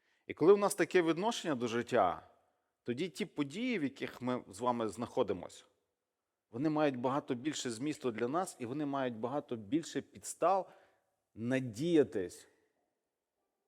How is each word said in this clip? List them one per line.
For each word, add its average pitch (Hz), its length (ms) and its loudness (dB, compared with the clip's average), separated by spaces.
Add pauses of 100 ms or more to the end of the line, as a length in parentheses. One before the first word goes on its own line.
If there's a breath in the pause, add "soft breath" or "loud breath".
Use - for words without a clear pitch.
(260)
І 98 80 -8
коли 170 180 8
в 208 60 8
нас 202 160 2
таке 180 280 4
відношення 165 520 0
до 123 120 -2
життя, 110 600 2 (540)
тоді 131 260 -4
ті 180 180 -6
події, 185 520 -2
в 160 40 0
яких 127 400 -6
ми 123 260 -2
з 95 120 -14
вами 120 280 2
знаходимось, 101 800 -4 (840)
вони 139 200 -2
мають 151 260 2
багато 131 380 -2
більше 123 360 -4
змісту 127 400 -4
для 113 180 -2
нас, 175 300 -4
і 127 80 -6
вони 143 200 -4
мають 135 300 -2
багато 123 400 -4
більше 131 440 -2
підстав - 720 0 (640 soft breath)
надіятись. 123 1120 2 (1200)